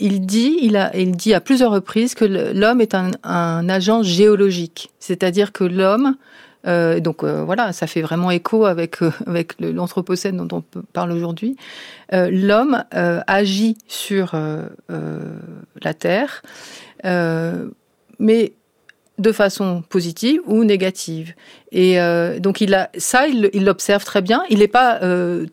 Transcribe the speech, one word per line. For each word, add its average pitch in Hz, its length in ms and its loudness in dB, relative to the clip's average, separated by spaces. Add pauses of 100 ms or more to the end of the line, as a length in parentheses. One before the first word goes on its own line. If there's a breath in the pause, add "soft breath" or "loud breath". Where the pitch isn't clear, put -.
il 190 260 0
dit, 233 340 2
il 214 160 4
a, 190 200 0
il 185 160 0
dit 202 220 2
à - 60 2
plusieurs 254 300 2
reprises 214 440 0
que - 100 0
le, 190 280 -2
l'homme 220 280 2
est 220 160 2
un, 185 160 -2 (100)
un 170 460 -2
agent 190 340 2
géologique. 190 960 2
C'est-à-dire 190 540 -2
que - 100 -4
l'homme, 196 540 2 (500 soft breath)
euh, 170 340 2
donc, 160 240 -4
euh, 151 180 -2
voilà, 190 300 -2
ça 170 140 -6
fait 160 160 -4
vraiment 175 280 -2
écho 208 360 0
avec, 170 360 -2
euh, 165 100 2 (140)
avec 170 340 -6
le, 165 120 -4
l'anthropocène 180 640 -4
dont 175 220 -6
on - 20 -4
p-, 175 200 -14 (120)
parle 175 200 -4
aujourd'hui. 170 440 -6 (560 loud breath)
Euh, 185 180 2
l'homme, 208 540 2 (100)
euh, 175 320 0
agit 202 520 0 (100)
sur, 190 460 -4
euh, 156 300 -6 (260)
euh, 156 300 -8 (600)
la 156 140 -4
Terre, 202 480 -2 (640 loud breath)
euh, 170 640 -2 (500)
mais 220 340 2 (640)
de 214 160 2
façon 190 560 0
positive 196 580 0
ou 220 180 2
négative. 185 680 -2 (380 soft breath)
Et, 180 280 4
euh, 170 380 0
donc 190 220 -2
il 196 140 2
a, 190 220 0
ça, 254 300 2
il, 233 260 2
il 196 120 0
l'observe 202 400 2
très - 180 -2
bien. 220 280 0
Il 214 80 4
n'est 208 100 6
pas, 240 340 4
euh, 175 500 0